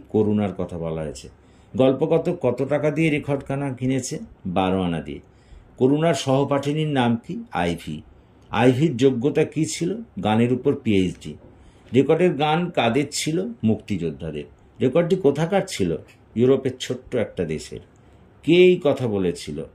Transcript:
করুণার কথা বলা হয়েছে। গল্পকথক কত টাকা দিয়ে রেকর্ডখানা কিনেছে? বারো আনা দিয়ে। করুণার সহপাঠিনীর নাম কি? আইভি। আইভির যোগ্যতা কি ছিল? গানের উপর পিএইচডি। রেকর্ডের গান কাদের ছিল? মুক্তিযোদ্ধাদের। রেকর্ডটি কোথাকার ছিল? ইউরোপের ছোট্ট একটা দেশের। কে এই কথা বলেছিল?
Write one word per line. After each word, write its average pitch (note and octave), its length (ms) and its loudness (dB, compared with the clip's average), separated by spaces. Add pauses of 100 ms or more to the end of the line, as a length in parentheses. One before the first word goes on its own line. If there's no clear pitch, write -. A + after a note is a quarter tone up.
করুণার G#2 460 2
কথা F2 240 -6
বলা D#2+ 240 -4
হয়েছে। D2 260 -10 (480)
গল্পকথক D#3 640 2
কত B2+ 220 0
টাকা D3 280 0
দিয়ে D#3+ 200 0
রেকর্ডখানা C#3 600 -4
কিনেছে? B2+ 460 -4 (280)
বারো F#2 360 0
আনা E2+ 180 -2
দিয়ে। D2 200 -10 (560)
করুণার D3+ 380 2
সহপাঠিনীর C#3+ 720 0
নাম A#2+ 280 2
কি? G#3 360 -8
আইভি। E2+ 500 -4 (480)
আইভির B2+ 460 2
যোগ্যতা C3+ 480 2
কি D#3 200 -4
ছিল? F3 300 -4 (300)
গানের A2+ 280 2
উপর B2+ 220 0
পিএইচডি। F2+ 600 -2 (580)
রেকর্ডের D#3 400 4
গান D#3 360 0
কাদের B2+ 400 2
ছিল? F3 360 -4 (180)
মুক্তিযোদ্ধাদের। E2 800 -4 (360)
রেকর্ডটি E3 360 2
কোথাকার E3 520 2
ছিল? E2+ 280 -2 (380)
ইউরোপের C3 420 2
ছোট্ট - 400 -8
একটা G2 280 -4
দেশের। D2+ 360 -8 (640)
কে D3+ 100 4
এই F3+ 320 6
কথা C3 240 0
বলেছিল? E2+ 560 -4 (100)